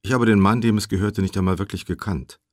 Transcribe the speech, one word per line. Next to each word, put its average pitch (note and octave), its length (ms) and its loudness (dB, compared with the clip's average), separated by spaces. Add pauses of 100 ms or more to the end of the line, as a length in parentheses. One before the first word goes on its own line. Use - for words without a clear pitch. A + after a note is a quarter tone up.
Ich G#2+ 120 -4
habe A#2+ 120 2
den G#2+ 140 6
Mann, G#2+ 220 4
dem A2 160 2
es G2+ 120 -4
gehörte, G2+ 320 -2
nicht F#2+ 160 -4
einmal F#2 220 0
wirklich G2 260 -8
gekannt. - 540 -8 (140)